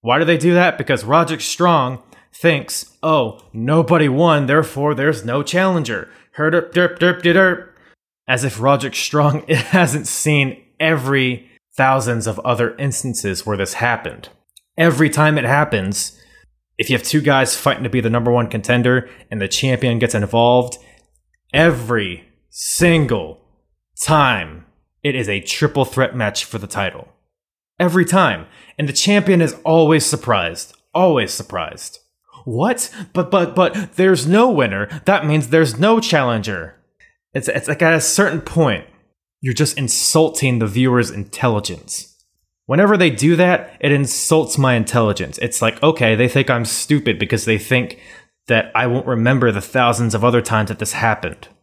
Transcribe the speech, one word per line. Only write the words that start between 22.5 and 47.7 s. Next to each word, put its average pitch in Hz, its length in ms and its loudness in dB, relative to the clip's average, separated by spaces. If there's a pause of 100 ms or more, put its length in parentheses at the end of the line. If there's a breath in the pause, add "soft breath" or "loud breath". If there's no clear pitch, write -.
time 107 640 0 (380)
it 143 120 -2
is 120 140 -4
a 101 120 -4
triple - 440 -2
threat 127 320 -2
match 107 280 -4
for - 140 -10
the 98 80 -10
title. - 420 -8 (720)
Every 175 260 2
time. 147 420 0 (320 loud breath)
And 147 100 -2
the 139 60 -6
champion 190 480 2
is 156 220 -2
always 160 420 4
surprised. 92 680 -4 (200)
Always 151 380 2
surprised. - 680 -10 (460 loud breath)
"What? 156 460 -2 (220 loud breath)
But, 175 180 -2
but, 170 240 0
but 185 420 0
there's 185 300 2
no 220 240 4
winner. 104 380 0 (160 loud breath)
That 180 220 2
means 151 220 0
there's 131 300 2
no 220 220 4
challenger." 110 760 -2 (560 soft breath)
It's, 135 160 -6
it's - 200 -6
like, 147 140 -2
at 165 100 4
a 160 80 2
certain 165 400 0
point, 139 460 0 (540)
you're 127 140 -4
just 143 240 -2
insulting 143 800 0
the 113 80 0
viewer's 123 440 0
intelligence. - 1040 -6 (500)
Whenever 202 300 2
they 175 140 4
do 135 260 2
that, 180 440 0
it 143 120 2
insults 143 640 0
my 131 160 2
intelligence. 104 640 -2
It's - 240 -4
like, 113 200 -2
okay, 127 320 2
they 120 140 2
think 135 220 0
I'm 120 140 0
stupid 117 540 -2
because 104 260 -2
they 110 140 0
think 123 400 -4 (480 loud breath)